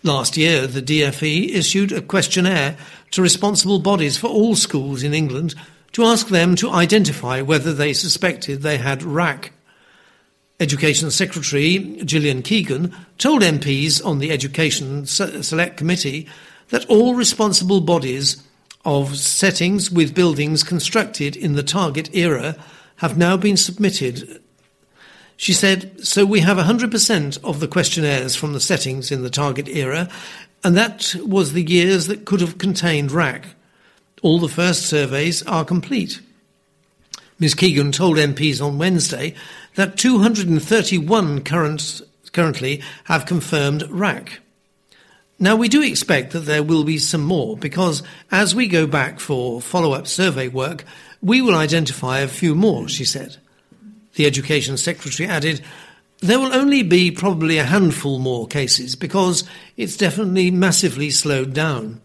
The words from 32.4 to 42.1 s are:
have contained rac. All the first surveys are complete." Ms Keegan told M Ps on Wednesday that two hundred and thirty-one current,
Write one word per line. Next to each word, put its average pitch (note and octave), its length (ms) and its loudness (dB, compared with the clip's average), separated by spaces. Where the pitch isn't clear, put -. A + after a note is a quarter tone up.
have E3+ 160 -2
contained D#3+ 560 0
rac. D3 420 -2
All E3+ 180 4
the D#3+ 100 0
first F3 360 0
surveys D3 580 0
are E3+ 200 -2
complete." F#3 560 -4
Ms D3 160 2
Keegan C#3+ 380 2
told D#3+ 260 2
M D3 160 2
Ps C#3+ 240 0
on C#3+ 180 -2
Wednesday D#3+ 560 0
that F#3+ 220 0
two B3 220 4
hundred G#3 300 2
and D#3 120 2
thirty-one F3+ 800 0
current, D3+ 600 -2